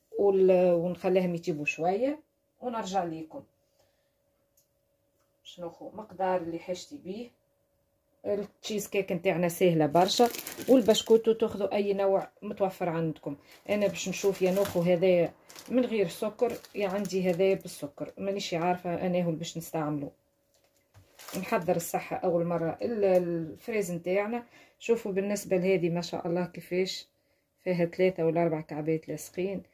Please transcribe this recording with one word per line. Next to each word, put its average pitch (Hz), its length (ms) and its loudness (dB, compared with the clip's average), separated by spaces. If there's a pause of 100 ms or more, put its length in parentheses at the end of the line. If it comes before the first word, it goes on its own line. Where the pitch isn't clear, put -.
(180)
وال-، 190 540 6
ونخليهم 180 600 0
يطيبوا 160 300 -4
شويه 208 560 -2 (400)
ونرجع 196 440 -4
ليكم. 160 380 -10 (2000)
باش - 180 -20
ناخذ - 360 -12
مقدار 185 440 -2
اللي 165 180 -6
حشتي 180 460 -10
بيه. 226 260 -10 (960)
التشيز 202 640 -4
كيك 196 240 -2
نتاعنا 175 360 2
سهله 170 380 4
برشا، 185 420 4 (400)
والبسكوتو 220 640 6
تاخذوا 208 420 -2
اي 202 180 0
نوع 196 360 2 (140)
متوفر 190 460 -2
عندكم. 160 480 -2 (340)
انا 208 160 2
باش 175 220 -4
نشوف 185 340 0
يا 185 80 6
ناخذ 185 380 2
هذا 175 440 4 (360)
من 247 160 2
غير 208 240 0
سكر، 233 440 -4 (220)
يا 202 140 -2
عندي 185 420 -2
هذا 190 240 2
بالسكر، - 640 -10
مانيش 196 360 -6
عارفه 175 520 -2
انا 180 120 0
هو 175 100 0
اللي 156 100 -2
باش 165 200 -10
نستعمله. 151 520 -4 (1300)
نحضر 180 380 -2
الصحه - 400 -4
اول 170 280 0
مره 165 380 -2
ال-، 208 220 -2
الفريز 180 880 0
نتاعنا. 202 540 -4 (320)
شوفوا 220 340 -2
بالنسبه 196 440 -2
لهذه 180 340 2
ما 170 100 -2
شاء - 260 -6
الله 175 200 0
كيفاش 180 640 -6 (560)
فيها 175 200 0
ثلاثه 180 400 2
ولا 165 180 2
اربع 156 180 0
كعبات 156 480 -4
لاصقين، 180 540 -6 (120)